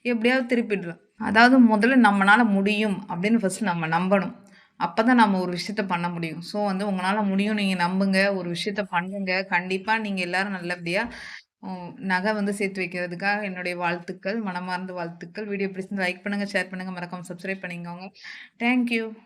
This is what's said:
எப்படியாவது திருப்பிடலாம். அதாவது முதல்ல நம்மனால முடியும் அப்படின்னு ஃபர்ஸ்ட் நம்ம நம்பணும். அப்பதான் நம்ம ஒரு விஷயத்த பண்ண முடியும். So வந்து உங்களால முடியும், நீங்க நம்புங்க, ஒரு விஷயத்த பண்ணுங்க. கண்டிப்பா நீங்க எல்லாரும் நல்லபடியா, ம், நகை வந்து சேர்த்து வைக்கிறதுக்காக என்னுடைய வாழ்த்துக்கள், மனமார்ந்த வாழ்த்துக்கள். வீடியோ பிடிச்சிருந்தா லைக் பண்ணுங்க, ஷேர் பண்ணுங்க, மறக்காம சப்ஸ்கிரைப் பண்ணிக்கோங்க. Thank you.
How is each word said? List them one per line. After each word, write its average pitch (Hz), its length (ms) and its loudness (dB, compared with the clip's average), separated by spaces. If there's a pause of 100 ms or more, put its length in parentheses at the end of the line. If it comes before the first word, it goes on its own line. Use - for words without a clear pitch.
எப்படியாவது 247 480 2
திருப்பிடலாம். 208 520 -2 (200)
அதாவது 233 340 8 (100)
முதல்ல 220 360 4
நம்மனால 202 480 8
முடியும் 202 480 2 (100)
அப்படின்னு 202 320 0
ஃபர்ஸ்ட் 190 240 -2
நம்ம 170 240 -2
நம்பணும். 180 480 0 (440)
அப்பதான் 226 400 4
நம்ம 202 200 6
ஒரு 180 120 -2
விஷயத்த 202 360 -4
பண்ண 175 220 -2
முடியும். 170 320 -6
So 208 240 -4
வந்து 190 200 -2
உங்களால 196 400 0
முடியும், 196 300 2
நீங்க 196 240 0
நம்புங்க, 190 400 2 (160)
ஒரு 175 140 -4
விஷயத்த 202 340 -4
பண்ணுங்க. 190 480 -4 (120)
கண்டிப்பா 190 540 -2
நீங்க 202 240 -4
எல்லாரும் 185 300 -2
நல்லபடியா, 175 520 -4 (600)
ம், 185 260 -10 (160)
நகை 190 280 0
வந்து 202 200 -2
சேர்த்து 196 280 -4
வைக்கிறதுக்காக 185 640 -4
என்னுடைய 180 340 -6
வாழ்த்துக்கள், 175 640 -4
மனமார்ந்த 185 520 -6
வாழ்த்துக்கள். 170 520 -10
வீடியோ 196 240 -4
பிடிச்சிருந்தா 190 360 -6
லைக் 185 160 -4
பண்ணுங்க, 202 280 -4
ஷேர் 185 200 -2
பண்ணுங்க, 185 240 -8
மறக்காம 180 340 -10
சப்ஸ்கிரைப் 190 360 -10
பண்ணிக்கோங்க. 175 440 -12 (520)
Thank 240 320 2
you. 226 140 0 (200)